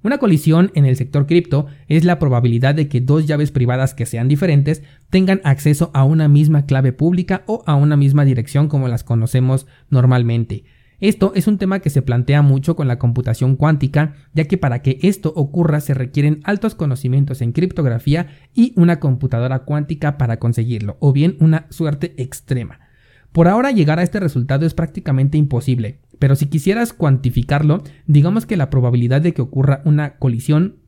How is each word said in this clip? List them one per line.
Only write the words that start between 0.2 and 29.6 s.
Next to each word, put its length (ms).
en 80
el 100
sector 320
cripto 400
es 160
la 160
probabilidad 560
de 120
que 120
dos 260
llaves 240
privadas 440
que 120
sean 220
diferentes 560
tengan 320
acceso 500
a 120
una 240
misma 380
clave 260
pública 540
o 200
a 80
una 220
misma 280
dirección 440
como 180
las 160
conocemos 640
normalmente. 760
Esto 340
es 140
un 100
tema 220
que 100
se 120
plantea 400
mucho 340
con 100
la 120
computación 580
cuántica, 580
ya 100
que 120
para 260
que 200
esto 320
ocurra 460
se 140
requieren 500
altos 320
conocimientos 680
en 100
criptografía 760
y 220
una 240
computadora 600
cuántica 560
para 220
conseguirlo, 640
o 120
bien 280
una 300
suerte 460
extrema. 640
Por 140
ahora 240
llegar 280
a 40
este 180
resultado 460
es 80
prácticamente 640
imposible, 640
pero 160
si 120
quisieras 460
cuantificarlo, 920
digamos 400
que 100
la 140
probabilidad 500
de 140
que 80
ocurra 420